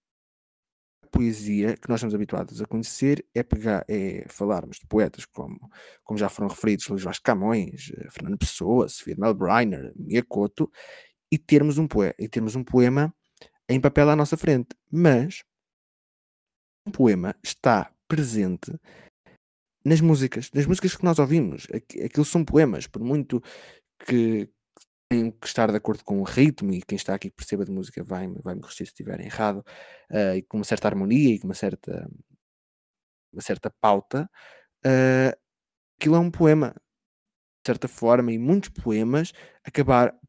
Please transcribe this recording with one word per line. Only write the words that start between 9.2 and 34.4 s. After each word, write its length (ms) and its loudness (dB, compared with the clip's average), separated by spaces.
Melbreiner, 760 0
Mia 260 -2
Couto, 480 -4
e 60 0
termos 400 4
um 80 0
poe-, 320 0
e 100 -8
termos 280 -6
um 80 -6
poema 500 2
em 120 0
papel 300 4
à 60 4
nossa 200 0
frente. 320 0
Mas 520 2
um 40 -8
poema 520 2
está 500 0
presente 640 -2
nas 160 4
músicas, 520 2
nas 140 2
músicas 300 0
que 80 -4
nós 140 4
ouvimos. 540 0
Aqu-, 320 -8
aquilo 200 0
são 200 0
poemas, 420 2
por 160 -10
muito 400 -2
que 420 0
tenham 200 0
que 160 -16
estar 240 2
de 60 2
acordo 280 -4
com 160 -2
o 40 -2
ritmo, 480 2
e 100 -4
quem 140 -6
está 180 -6
aqui 160 -8
que 60 -20
perceba 280 -6
de 80 -8
música 320 -10
vai-me, 380 -10
vai-me 180 -10
corrigir 260 -14
se 60 -20
estiver 280 -12
errado, 440 -4
eh, 280 0
e 60 -4
com 160 -8
uma 60 -4
certa 220 -2
harmonia 480 2
e 60 -2
com 80 -8
uma 60 -6
certa, 540 -8
uma 100 -12
certa 280 -6
pauta, 500 0